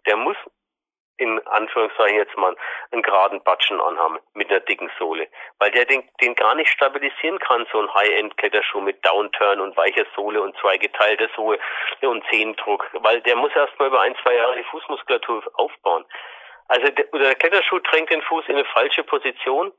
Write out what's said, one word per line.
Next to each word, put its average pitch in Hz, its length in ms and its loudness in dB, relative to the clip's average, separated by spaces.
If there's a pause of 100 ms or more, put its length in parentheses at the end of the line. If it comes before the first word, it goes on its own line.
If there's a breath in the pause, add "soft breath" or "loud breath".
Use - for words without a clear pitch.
Der 104 120 2
muss 147 200 -2 (800)
in 113 300 -2
Anführungszeichen 107 680 2
jetzt 104 200 0
mal, 92 180 2 (360 loud breath)
einen 117 100 -4
geraden 98 420 2
Batschen 92 360 2
anhaben 82 400 0 (140)
mit 104 160 -4
einer 98 100 4
dicken - 300 -6 (100)
Sohle. 80 280 -4 (320 loud breath)
Weil 104 120 2
der 123 140 2
den, 135 180 0 (180)
den 120 140 0
gar 110 200 2
nicht 156 140 0
stabilisieren 143 680 -2
kann, 117 320 0
so 110 80 0
ein 104 140 -2
High-End-Kletterschuh 104 880 0
mit 98 240 -2
Downturn 101 560 2
und 95 160 -6
weicher 98 280 2 (100)
Sohle 104 260 -2
und 98 160 -6
zweigeteilter 104 800 0
Sohle 110 240 -2 (420 loud breath)
und 120 280 -2
Zehendruck. 107 640 -2
Weil 110 280 2
der 120 140 2
muss 135 200 0
erst 143 240 2
mal 139 80 2
über 131 140 4
ein, 123 220 0
zwei 123 120 4
Jahre 120 220 2
die 120 140 -8
Fußmuskulatur 123 720 -4 (100)
aufbauen. - 520 -2 (640 loud breath)
Also 123 220 4
der, 143 240 0
der 135 220 4
Kletterschuh 180 440 2
drängt - 320 0
den 156 120 0
Fuß 160 240 -4
in - 80 0
eine 139 100 2
falsche 127 380 0
Position. 139 760 -2